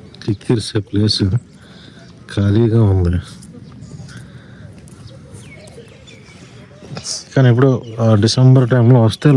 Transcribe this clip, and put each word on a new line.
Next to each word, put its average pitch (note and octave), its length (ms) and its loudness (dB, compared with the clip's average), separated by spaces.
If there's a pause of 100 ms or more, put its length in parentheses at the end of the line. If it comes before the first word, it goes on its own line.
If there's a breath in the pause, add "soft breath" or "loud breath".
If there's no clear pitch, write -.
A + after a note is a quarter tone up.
(240)
కిక్కిరిసే A2 560 -6 (100)
ప్లేస్ G#2+ 340 -2 (1080 loud breath)
ఖాళీగా G#2+ 480 0 (120)
ఉంది. F2+ 200 0 (4000 loud breath)
కానీ C3 180 2
ఇప్పుడు, B2+ 180 2 (340)
ఆ, - 20 0 (180)
డిసెంబర్ B2+ 480 4
టైంలో B2 360 4
వస్తే G#2+ 300 -2